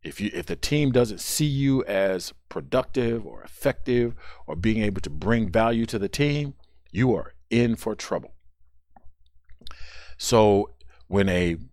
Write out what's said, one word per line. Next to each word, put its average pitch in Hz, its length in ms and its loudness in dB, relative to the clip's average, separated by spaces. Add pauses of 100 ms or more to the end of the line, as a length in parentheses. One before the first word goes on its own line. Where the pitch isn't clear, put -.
if 76 160 -12
you, 101 140 -2
if 87 120 -6
the 87 120 -6
team 147 340 0
doesn't 117 300 2
see - 240 -2
you 135 400 2
as 95 480 0 (160)
productive 117 760 -2
or 67 180 -14
effective 120 720 0 (320)
or 78 120 -8
being 110 260 2
able 98 160 0
to - 100 -4
bring 113 400 0
value 113 360 2
to 113 120 -6
the 98 120 -2
team, 147 460 -2 (360)
you 117 240 2
are - 180 -6 (160)
in 117 280 2
for 107 180 -6
trouble. - 380 -6 (1800)
So 104 580 4 (320)
when 98 220 2
a 90 260 2 (180)